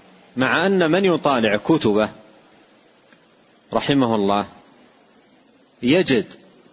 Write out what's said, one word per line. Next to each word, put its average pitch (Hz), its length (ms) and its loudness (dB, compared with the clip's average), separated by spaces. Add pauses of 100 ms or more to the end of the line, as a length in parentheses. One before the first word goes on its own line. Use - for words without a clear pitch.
(380)
مع 131 280 0
أن 185 260 2
من 196 140 0
يطالع 123 520 0
كتبه 107 520 0 (1600)
رحمه 117 420 0
الله 101 300 -2 (1400)
يجد 165 420 0 (480)